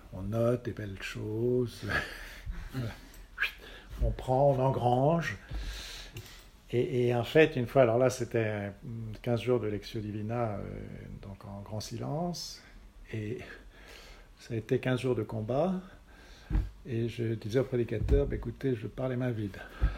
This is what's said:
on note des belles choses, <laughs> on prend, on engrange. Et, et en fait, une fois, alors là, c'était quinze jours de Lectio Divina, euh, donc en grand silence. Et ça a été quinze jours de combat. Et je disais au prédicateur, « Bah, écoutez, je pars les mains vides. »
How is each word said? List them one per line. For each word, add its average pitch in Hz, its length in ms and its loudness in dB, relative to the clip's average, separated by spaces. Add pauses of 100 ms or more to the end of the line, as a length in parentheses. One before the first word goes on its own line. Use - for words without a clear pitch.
(140)
on 95 80 -8
note 117 440 2
des 104 80 -4
belles 98 280 -8
choses, 117 800 0 (960)
<laughs> - 1300 -8
on 113 80 2
prend, 135 400 4
on 127 80 4
engrange. 131 760 4 (1300)
Et, 123 380 2
et 120 80 4
en 117 80 2
fait, 156 320 8
une 123 100 2
fois, 135 180 6
alors 113 140 6
là, 127 140 6
c'était 107 600 0 (520)
quinze 120 180 0
jours 120 180 4
de 107 80 -2
Lectio 104 320 -4
Divina, 107 520 -2
euh, 98 80 -4 (640)
donc 101 220 -14
en 101 160 -10
grand 104 180 -8
silence. 139 840 -6 (520)
Et 107 240 -4 (1000)
ça - 160 -12
a 113 40 -2
été 123 220 2
quinze 131 200 0
jours 127 160 2
de 110 80 0
combat. 123 520 0 (1120)
Et 117 240 -2
je 117 240 -2
disais 110 260 0
au 131 40 4
prédicateur, « 120 640 2
Bah, 110 80 -4
écoutez, 123 400 -2
je 110 120 -6
pars 131 220 -4
les 123 80 -2
mains 127 140 0
vides. » 107 260 -4 (400)